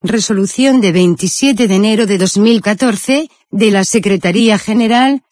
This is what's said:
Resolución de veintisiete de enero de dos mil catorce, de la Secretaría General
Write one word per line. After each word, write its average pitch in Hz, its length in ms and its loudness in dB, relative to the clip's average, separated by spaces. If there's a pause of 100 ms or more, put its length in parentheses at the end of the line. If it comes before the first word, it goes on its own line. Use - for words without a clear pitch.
Resolución 226 760 0
de 190 120 0
veintisiete 185 760 0
de 190 60 0
enero 214 320 0
de 196 100 -2
dos 190 220 -2
mil 220 240 2
catorce, 254 680 -2 (220)
de 202 200 2
la 190 140 0
Secretaría 202 720 0
General 240 640 0 (120)